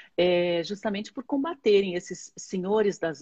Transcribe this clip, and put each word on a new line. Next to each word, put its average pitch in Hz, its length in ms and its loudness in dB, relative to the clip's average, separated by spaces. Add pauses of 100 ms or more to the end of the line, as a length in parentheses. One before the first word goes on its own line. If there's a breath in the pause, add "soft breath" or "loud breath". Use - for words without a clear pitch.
(160 loud breath)
é, 175 480 2
justamente 202 480 -6
por 262 100 -10
combaterem 214 720 2
esses - 420 -10
senhores 196 640 -2
das, 160 240 -4